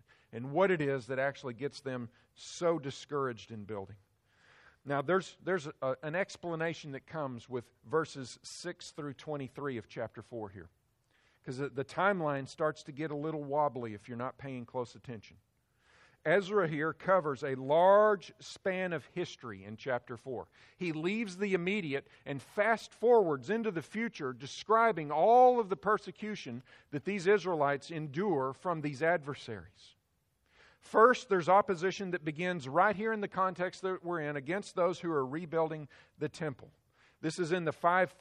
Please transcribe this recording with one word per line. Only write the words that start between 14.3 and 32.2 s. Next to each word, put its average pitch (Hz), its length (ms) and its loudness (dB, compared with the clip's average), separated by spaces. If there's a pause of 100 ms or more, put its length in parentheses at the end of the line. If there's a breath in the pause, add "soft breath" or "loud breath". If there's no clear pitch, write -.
paying 131 260 -10
close 123 300 -8
attention. 107 440 -16 (840 soft breath)
Ezra 185 440 2
here 156 260 -2
covers 156 500 2
a 135 120 -2
large 185 840 6
span 185 540 -4
of 147 200 -6
history 117 500 -8
in 107 120 -12
chapter 120 420 -4
four. 113 300 -10 (300 soft breath)
He 175 140 -4
leaves 180 460 -4
the 196 180 0
immediate 175 520 -2 (180 soft breath)
and 139 140 -6
fast 214 540 0
forwards 175 560 4
into 220 220 0
the 165 100 -2
future, 165 520 -4
describing 165 800 2
all 240 480 8
of 202 100 -2
the 185 60 -2
persecution 196 840 -2 (300 soft breath)
that 143 140 -6
these 185 200 -4
Israelites 160 640 2
endure 151 640 -2
from 165 280 -4
these 143 200 -6
adversaries. 139 960 -4 (840 soft breath)
First, - 500 4
there's 175 200 2
opposition 190 640 2
that 160 140 -4